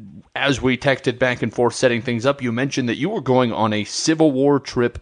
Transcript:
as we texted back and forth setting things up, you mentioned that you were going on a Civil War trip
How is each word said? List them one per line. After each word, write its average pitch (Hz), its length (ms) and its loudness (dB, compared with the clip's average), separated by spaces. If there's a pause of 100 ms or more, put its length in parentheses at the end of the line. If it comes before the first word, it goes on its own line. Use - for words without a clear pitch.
(360)
as 127 260 0
we 127 160 2
texted 127 400 0
back 123 240 0
and 117 120 -2
forth 120 200 2
setting 120 280 2
things 120 240 -4
up, 139 160 0
you 120 100 -2
mentioned 127 380 -2
that 107 80 -2
you 147 120 -2
were 214 120 -4
going 127 320 2
on 110 180 0
a 104 140 -2
Civil 160 460 2
War 139 280 2
trip 123 420 -2